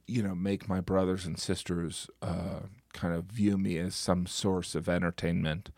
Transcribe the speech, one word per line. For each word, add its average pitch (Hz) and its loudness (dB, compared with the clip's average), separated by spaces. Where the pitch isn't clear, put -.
you 117 0
know, 98 0
make 98 0
my 92 2
brothers 92 2
and 85 -4
sisters, 87 -4
uh, 87 -4
kind 87 -2
of 85 -2
view 101 4
me 95 2
as 90 -2
some 90 2
source 92 0
of 80 0
entertainment. 87 0